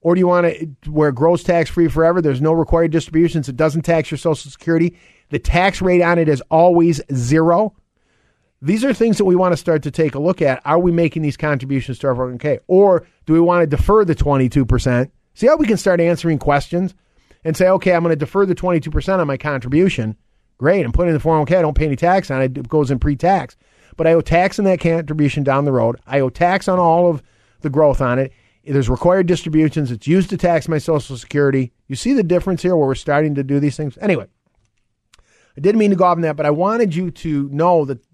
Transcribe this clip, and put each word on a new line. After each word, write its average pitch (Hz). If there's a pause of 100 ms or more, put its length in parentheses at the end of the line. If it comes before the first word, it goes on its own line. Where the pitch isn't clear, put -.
Or 170
do 180
you 180
wanna, 175 (340)
where 151
gross 165
tax 170
free 170
forever, 165
there's 139
no 156
required 165
distributions, 160
it 127
doesn't 156
tax 165
your 147
Social 151
Security, 165 (340)
the 143
tax 190
rate 180
on 170
it 160
is 139 (100)
always 170 (100)
zero? 160 (880)
These 214
are 269
things 226
that 208
we 180
wanna 180
start 156
to 147
take 156
a 131
look 175
at. 135
Are 156
we 180
making 165
these 147
contributions 135
to 139
our 131
four 127
oh 127
one 123
K? 147
Or 185 (180)
do 156
we 165
wanna 175
defer 196
the 165
twenty-two 135
percent? 123 (220)
See -
how 311
we 311
can 214
start 175
answering 165
questions 170 (500)
and 160
say, 185
"Okay, 185
I'm 170
gonna 165
defer 170
the 180
twenty-two 170
percent 185
on 160
my 135
contribution. 135 (440)
Great, 165
I'm 120
putting 175
in 160
the 143
four 160
oh 156
one 143
K, 175
I 180
don't 151
pay 156
any 143
tax 175
on 135
it, 131
it 127
goes 147
in 131
pre-tax. 147 (400)
But 160
I 165
owe 165
tax 180
on 202
that 185
contribution 151
down 135
the 143
road. 120
I 139
owe 131
tax 175
on 185
all 175
of 151 (380)
the 156
growth 143
on 123
it. 135 (320)
There's 139
required 175
distributions. 156
It's 120
used 175
to 185
tax 170
my 165
Social 147
Security." 135 (160)
You 135
see 247
the 247
difference 175
here 180
where 151
we're 135
starting 147
to 139
do 139
these 143
things? 147
Anyway, 165 (1300)
I 135
didn't 208
mean 208
to 190
go 180
off 175
on 170
that, 156
but 147
I 147
wanted 196
you 175
to 143
know 160
that 131 (140)